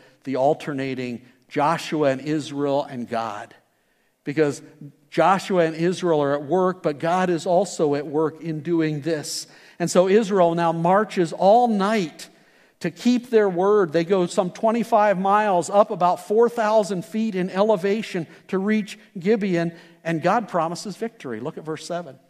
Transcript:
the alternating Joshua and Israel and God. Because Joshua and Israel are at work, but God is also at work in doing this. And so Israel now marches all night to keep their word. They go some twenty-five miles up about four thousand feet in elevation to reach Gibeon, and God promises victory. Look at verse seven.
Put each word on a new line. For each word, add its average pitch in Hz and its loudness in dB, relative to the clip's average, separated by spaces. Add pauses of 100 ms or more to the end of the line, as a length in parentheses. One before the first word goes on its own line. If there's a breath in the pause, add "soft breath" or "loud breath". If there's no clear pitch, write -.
(260 soft breath)
the 131 -6
alternating 131 -2 (260 soft breath)
Joshua 151 0
and 131 -2
Israel 143 -4
and 120 -10
God. 113 -8 (680)
Because 143 0 (480)
Joshua 180 2
and 160 -4
Israel 170 0
are 139 2
at 147 -4
work, 185 0
but 151 -2
God 180 0
is 165 -2
also 175 0
at 147 -4
work 151 -2
in 160 -6
doing 156 -2
this. 151 -6 (300 loud breath)
And - -4
so 185 6
Israel 190 4
now 170 2
marches 180 2
all 226 4
night 202 -2 (500 soft breath)
to 175 -4
keep 240 0
their 214 4
word. 185 2
They 165 2
go 185 2
some 180 -2
twenty-five 214 2
miles 196 2
up 208 4
about 175 0
four 226 2
thousand 214 0
feet 220 -4
in 180 -2
elevation 196 -2 (220 loud breath)
to 190 -4
reach 208 -2 (220 loud breath)
Gibeon, 175 0 (320 loud breath)
and 165 -2
God 196 0
promises 170 -6
victory. 135 -10
Look 156 -10
at 165 -16
verse 156 -10
seven. 170 -10 (120)